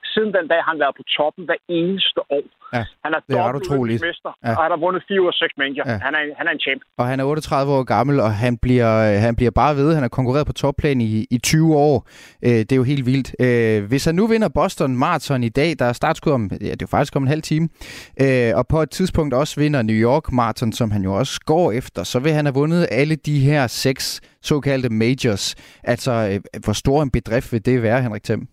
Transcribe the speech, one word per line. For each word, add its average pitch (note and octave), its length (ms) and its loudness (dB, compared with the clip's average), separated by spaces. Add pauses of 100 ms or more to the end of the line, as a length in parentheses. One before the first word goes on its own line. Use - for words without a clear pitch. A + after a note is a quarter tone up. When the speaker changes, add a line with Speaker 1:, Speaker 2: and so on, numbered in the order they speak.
(120)
Speaker 1:
Siden G#3+ 240 0
den F3 160 0
dag E3 120 2
har D#3 100 -2
han D3+ 100 -4
været C3+ 160 0
på B2+ 40 -18 (120)
toppen D3+ 320 -2
hver E3 120 -4 (200)
eneste F3+ 400 -2 (180)
år. C#3+ 80 -6 (300)
Speaker 2:
Ja, A2+ 80 -2 (200)
Speaker 1:
Han D3+ 120 -4
er D3+ 120 -2
Speaker 2:
det - 80 0
er - 20 2
ret - 60 0
Speaker 1:
dobbelt C3+ 220 -4
Speaker 2:
utroligt. C#3 160 0
Speaker 1:
olympisk A2+ 260 -2
mester, E3 240 -10 (120)
Speaker 2:
Ja. B2 120 -2
Speaker 1:
og D#3+ 80 2
han E3 100 0
har D#3 100 -4
vundet F3+ 240 0
fire G3 140 0
ud F3 100 2
af - 100 -4
seks E3 200 -2
major. C#3 240 -4
Speaker 2:
Ja. A#2 100 -2 (100)
Speaker 1:
Han C#3 120 -2
er, D3+ 40 -2 (160)
han D3+ 100 -4
er E3 100 -2
en - 80 -8
champ. C3+ 140 -4 (200)
Speaker 2:
Og B2 100 0
han C3+ 100 -2
er C3+ 40 -2
otteogtredive C#3+ 540 -2
år C3 60 0 (120)
gammel, C3+ 300 4
og A2 40 2 (140)
han A#2+ 200 0
bliver, B2 280 4 (160)
øh, G#2 60 4 (120)
han A#2 100 0
bliver A#2 140 2 (120)
bare D3 140 4
ved. C#3 180 2
Han D3+ 80 2
har A#2+ 60 0
konkurreret C3 380 0
på B2+ 60 -6
topplan C#3 480 0
i, A2 300 0
i B2 80 0
tyve D#3+ 380 2
år. D3 200 4 (500)
Øh, A#2+ 40 4 (160)
det - 60 0
er C3 40 4
jo C3 60 4 (100)
helt C#3 140 -2
vildt. B2+ 220 0 (180)
Øh, A2 440 2
hvis C#3 140 0
han E3 100 2
nu G3+ 120 2
vinder A3 220 2
Boston D3 480 -2
Marathon C#3+ 460 0
i A#2+ 60 0 (120)
dag, D#3+ 180 2
der C3+ 60 0
er A#2+ 80 2
startskud D#3 400 -2
om, A2+ 180 0 (100)
ja, - 180 -6
det - 40 -6
er F#2+ 40 -8 (100)
faktisk C#3 200 0
om C#3 60 0
en C3 60 0
halv B2+ 140 0
time, D#3 260 0 (520)
øh, C3 380 2
og B2+ 100 2
på D#3+ 140 2
et D3+ 80 -2
tidspunkt D#3+ 440 -2
også C#3+ 260 -2
vinder D3 220 2
New A2 140 2 (120)
York C#3+ 240 0
Marathon, A2+ 400 0
som A2+ 180 0
han G2+ 120 -2
jo F#2+ 120 -2
også A#2+ 320 -2
går D#3+ 260 2
efter, A2+ 320 -6
så - 160 -2
vil D#3 120 0
han D3+ 140 0
have C#3 80 -2
vundet D#3+ 360 2
alle D3 260 0
de D3 240 -2
her C#3 260 4
seks - 540 -4 (220)
såkaldte C3+ 480 0
majors. A2+ 640 0 (300)
Altså, - 280 -2 (180)
øh, G2+ 340 -6
hvor G#2+ 80 0
stor C#3 300 2
en C3+ 80 -2
bedrift A#2 420 -2
vil A2+ 140 -2
det B2+ 160 2
være, A2+ 200 2
Henrik G#2+ 200 -6
Thiem? - 300 -4